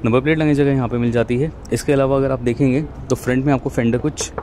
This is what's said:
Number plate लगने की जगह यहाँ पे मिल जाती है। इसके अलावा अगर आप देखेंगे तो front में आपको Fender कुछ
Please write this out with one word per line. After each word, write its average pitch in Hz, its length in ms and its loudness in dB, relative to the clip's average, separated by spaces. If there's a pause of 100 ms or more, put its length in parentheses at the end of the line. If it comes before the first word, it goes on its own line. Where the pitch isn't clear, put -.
Number 117 160 4
plate 156 180 0
लगने 151 120 2
की 147 40 4
जगह 139 160 2
यहाँ 131 180 0
पे 120 100 -2
मिल 120 140 0
जाती 120 240 0
है। 156 140 -2 (220)
इसके 120 200 0
अलावा 135 240 2
अगर 135 140 0
आप 127 100 -2
देखेंगे 127 420 2 (280)
तो 127 60 2
front 127 280 0
में 143 80 2
आपको 131 180 0
Fender 120 280 0
कुछ - 320 -4 (120)